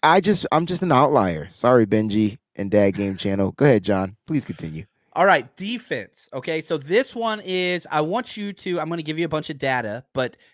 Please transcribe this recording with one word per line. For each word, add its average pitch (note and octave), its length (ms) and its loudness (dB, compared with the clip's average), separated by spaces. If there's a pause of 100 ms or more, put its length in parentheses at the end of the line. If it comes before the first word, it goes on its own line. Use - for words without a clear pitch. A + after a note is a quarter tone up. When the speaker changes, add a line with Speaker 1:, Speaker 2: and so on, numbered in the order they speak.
Speaker 1:
I E3 180 6
just, F#3+ 300 2
I'm D#3+ 160 2
just F3 160 -4
an F3 100 2
outlier. G#2+ 580 4
Sorry, A#2+ 360 4
Benji G#2+ 520 0 (180)
and G2 140 -6
Dad G2+ 240 4
Game G2 220 -4
Channel. G2 360 0
Go C#3+ 140 2
ahead, A2 180 4
John. F#2+ 320 -2 (100)
Please D3+ 180 -2
continue. D#2+ 400 -10 (300)
Speaker 2:
All F3 120 2
right, D3 300 2
defense. F#3+ 760 -10
Okay, D#3+ 280 -6
so D#3 180 -6
this F#3 380 0
one A3 240 -4
is, F3+ 500 -4
I D#3 120 0
want G#3 340 -6
you G3+ 160 -8
to, F3+ 260 -6
I'm D#3 100 -4
gonna E3+ 140 -6
give D#3 160 -6
you E3+ 60 -2
a E3 40 -2
bunch D#3 220 -6
of C#3+ 80 -12
data, B2 460 -4 (100)
but B2+ 220 -4 (180)